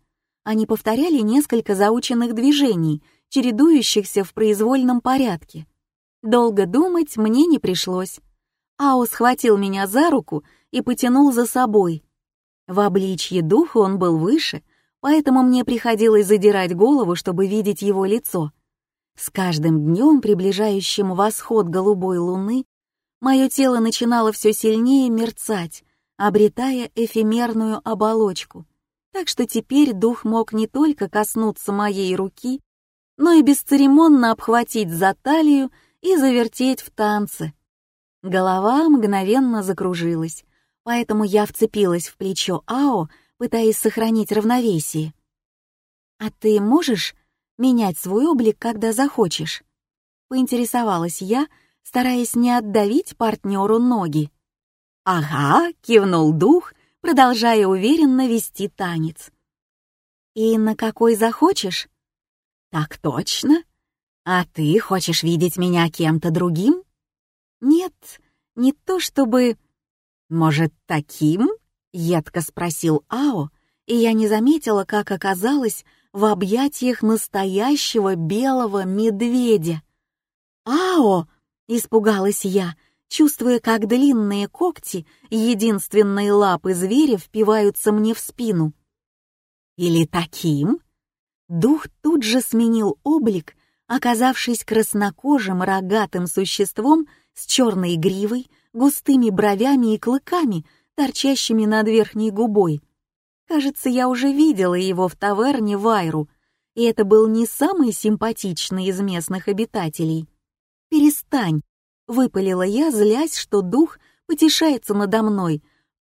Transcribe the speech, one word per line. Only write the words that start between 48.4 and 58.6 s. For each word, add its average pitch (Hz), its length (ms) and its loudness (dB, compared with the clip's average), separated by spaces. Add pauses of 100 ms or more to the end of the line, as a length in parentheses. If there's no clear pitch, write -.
когда 226 340 -4
захочешь?» — 214 720 -2 (640)
поинтересовалась 233 920 -2
я, 233 260 -2 (360)
стараясь 247 520 -2
не 240 160 2
отдавить 220 640 0
партнёру 208 640 -2
ноги. 180 520 0 (760)
«Ага», 165 640 0 (100)
кивнул 185 500 2
дух, 226 420 2 (260)
продолжая 240 680 2
уверенно 262 580 2
вести 220 420 -6